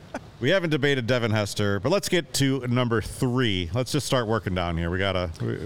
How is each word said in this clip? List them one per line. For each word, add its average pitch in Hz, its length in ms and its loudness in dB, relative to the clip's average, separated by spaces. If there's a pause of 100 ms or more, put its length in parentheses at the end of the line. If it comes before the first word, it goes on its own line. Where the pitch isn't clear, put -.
(400)
We 123 100 0
haven't 175 220 2
debated 139 360 0
Devin 117 240 2
Hester, 104 480 0
but 127 100 0
let's 196 200 0
get 175 240 0
to 135 340 2
number 120 340 2
three. 117 720 0
Let's 123 200 -2
just 143 120 0
start 123 220 2
working 107 260 0
down 87 240 0
here. 85 120 -2
We 90 80 -2
gotta, 92 320 0 (100)
we, 117 160 -4 (100)